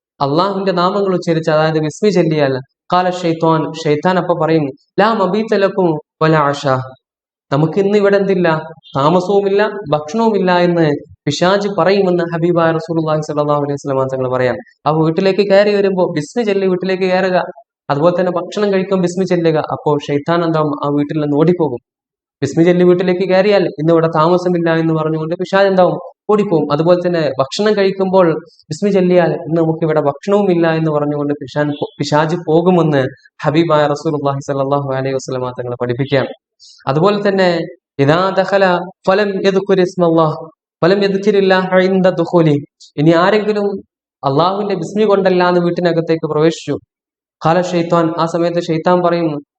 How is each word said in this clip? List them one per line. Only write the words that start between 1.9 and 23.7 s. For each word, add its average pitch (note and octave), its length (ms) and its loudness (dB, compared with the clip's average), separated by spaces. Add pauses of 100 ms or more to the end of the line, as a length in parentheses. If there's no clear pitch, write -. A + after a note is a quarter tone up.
ചൊല്ലിയാൽ, D#3 500 0 (340)
ഖാല F3+ 160 2
ഷൈത്വാൻ, D#3+ 600 0 (140)
ഷൈത്താൻ E3 340 0
അപ്പൊ E3 140 0 (100)
പറയും, D#3 220 0 (340)
"ലാ A3 140 2
മബീത G#3 420 -2
ലക്കും F#3+ 420 0 (260)
വലാ D#3+ 160 4
അശാ," C#3+ 400 0 (720)
നമുക്ക് D#3 280 0
ഇന്ന് G3 180 2
ഇവിടെ G3+ 200 4
എന്തില്ല? F3+ 440 0 (360)
താമസവുമില്ല, G3 720 2 (240)
ഭക്ഷണവുമില്ല F#3 640 0
എന്ന് E3+ 340 2 (340)
പിശാച് F#3+ 420 0 (120)
പറയുമെന്ന് F3+ 440 2 (100)
ഹബീബായ E3 380 0
റസൂലുള്ളാഹി D#3 500 -2
സ്വല്ലല്ലാഹു D3 400 -2
അലൈഹി C#3+ 120 -4
വസല്ലം C3+ 340 -2
തങ്ങൾ B2+ 300 -4
പറയാൻ. B2 200 -2 (300)
ആ D3 40 2
വീട്ടിലേക്ക് F#3+ 600 0
കയറി G#3 240 4
വരുമ്പോ F#3 400 0
ബിസ്മി D3+ 280 -4
ചൊല്ലി G3 240 0
വീട്ടിലേക്ക് F#3 360 -2
കയറുക, F#3 400 0 (460)
അതുപോലെ E3+ 300 2
തന്നെ F3+ 120 0
ഭക്ഷണം G3 420 -2
കഴിക്കുമ്പോൾ F#3 280 0
ബിസ്മി F3 240 -2
ചൊല്ലുക. E3+ 320 0
അപ്പോ D3 400 -2 (100)
ഷൈത്താൻ D#3+ 360 0
എന്താവും? D#3 280 0 (140)
ആ C#3+ 60 -2
വീട്ടിൽ D3 280 -2
നിന്ന് D3 180 0
ഓടിപ്പോകും. D#3+ 400 2 (640)
ബിസ്മി D#3+ 220 0
ചൊല്ലി F3 200 4
വീട്ടിലേക്ക് F3+ 460 2
കയറിയാൽ F#3+ 360 2
ഇന്ന് D#3 280 0